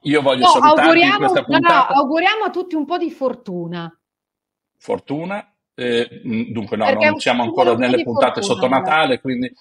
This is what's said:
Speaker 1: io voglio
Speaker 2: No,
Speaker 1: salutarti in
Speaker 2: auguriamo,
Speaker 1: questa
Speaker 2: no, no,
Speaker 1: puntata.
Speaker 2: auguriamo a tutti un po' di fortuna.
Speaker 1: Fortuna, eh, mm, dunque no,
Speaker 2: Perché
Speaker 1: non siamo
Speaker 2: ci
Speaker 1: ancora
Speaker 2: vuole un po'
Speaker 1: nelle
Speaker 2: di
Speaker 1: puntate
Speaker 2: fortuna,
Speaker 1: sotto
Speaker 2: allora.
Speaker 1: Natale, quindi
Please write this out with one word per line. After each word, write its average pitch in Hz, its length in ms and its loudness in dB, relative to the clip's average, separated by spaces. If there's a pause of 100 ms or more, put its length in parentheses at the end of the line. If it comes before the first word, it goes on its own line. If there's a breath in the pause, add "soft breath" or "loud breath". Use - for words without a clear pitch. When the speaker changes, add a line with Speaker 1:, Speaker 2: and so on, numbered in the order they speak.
Speaker 1:
io 147 180 2
voglio 135 220 2
Speaker 2:
No, 359 60 6
Speaker 1:
salutarti 302 320 6
in 302 60 4
Speaker 2:
auguriamo, 349 320 4
Speaker 1:
questa 381 220 2
Speaker 2:
no, 262 60 -4
no, 311 120 2
Speaker 1:
puntata. 339 360 2
Speaker 2:
auguriamo 330 500 0
a 349 60 -4
tutti 359 240 -8
un 302 100 -2
po' 330 140 -4
di 339 120 -6
fortuna. 175 880 -8 (800)
Speaker 1:
Fortuna, 165 760 -8 (200)
eh, 120 520 -4
mm, 113 240 -4
dunque 214 260 -6
no, 220 100 -2
Speaker 2:
Perché 277 200 2
Speaker 1:
non 302 140 0
siamo 247 220 0
Speaker 2:
ci - 60 -4
Speaker 1:
ancora 254 220 0
Speaker 2:
vuole - 0 -
un 113 60 2
po' - 100 -2
Speaker 1:
nelle 254 120 2
Speaker 2:
di - 60 -2
Speaker 1:
puntate - 360 -2
Speaker 2:
fortuna, 113 140 -2
Speaker 1:
sotto 127 120 -2
Speaker 2:
allora. 131 140 0
Speaker 1:
Natale, 151 400 0
quindi 127 400 -6